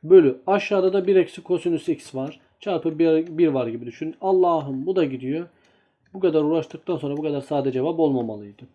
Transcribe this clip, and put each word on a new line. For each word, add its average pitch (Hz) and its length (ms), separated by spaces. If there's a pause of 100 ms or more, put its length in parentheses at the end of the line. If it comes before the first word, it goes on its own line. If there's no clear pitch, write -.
Bölü 156 440
aşağıda 190 460
da 190 140
bir 196 80
eksi 175 280
kosinüs 170 460
x - 260
var. 135 240 (200)
Çarpı 160 400
bir, 165 380
bir 165 100
var 131 200
gibi 117 180
düşün. 156 360
Allah'ım 165 640
bu 185 100
da 170 100
gidiyor. 135 420 (680)
Bu 190 60
kadar 156 240
uğraştıktan 160 540
sonra 143 200
bu 156 40
kadar 147 200
sade 139 300
cevap 151 280
olmamalıydı. 113 640 (120)